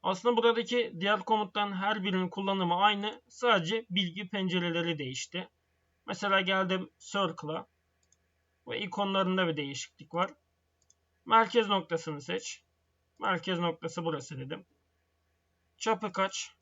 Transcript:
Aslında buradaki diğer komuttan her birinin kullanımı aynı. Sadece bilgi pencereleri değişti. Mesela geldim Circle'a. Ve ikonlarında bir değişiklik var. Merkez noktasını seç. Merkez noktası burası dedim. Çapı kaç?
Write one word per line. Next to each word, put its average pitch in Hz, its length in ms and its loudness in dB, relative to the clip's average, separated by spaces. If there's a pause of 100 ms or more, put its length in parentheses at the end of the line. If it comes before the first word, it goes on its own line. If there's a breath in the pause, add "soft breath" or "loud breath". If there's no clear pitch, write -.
Aslında 226 340 2
buradaki 233 600 2
diğer 202 200 2
komuttan 208 540 0
her 196 300 0
birinin 185 260 0
kullanımı 190 460 0
aynı. 202 520 2
Sadece 220 600 2
bilgi 185 400 -2
pencereleri 170 720 0
değişti. 143 500 -8 (560)
Mesela 196 360 2
geldim 190 480 0 (100)
Circle'a. 175 680 -4 (1000)
Ve 117 120 -4
ikonlarında 190 680 0
bir 156 100 -2
değişiklik 139 560 -10
var. 180 180 0 (920)
Merkez 226 420 4
noktasını 165 540 -2
seç. - 420 -8 (560)
Merkez 185 400 0
noktası 165 460 -2
burası 151 340 -4
dedim. 139 260 -10 (1120)
Çapı 220 340 0
kaç? - 500 -4